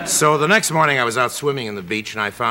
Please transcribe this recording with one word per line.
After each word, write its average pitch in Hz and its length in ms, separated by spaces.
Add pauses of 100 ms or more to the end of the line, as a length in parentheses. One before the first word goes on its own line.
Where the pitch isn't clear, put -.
So 151 320
the 151 100
next 196 240
morning 151 280
I 123 40
was 117 140
out 123 160
swimming 139 340
in 104 80
the 98 60
beach, 107 320
and 107 80
I 104 100
fou-, 120 180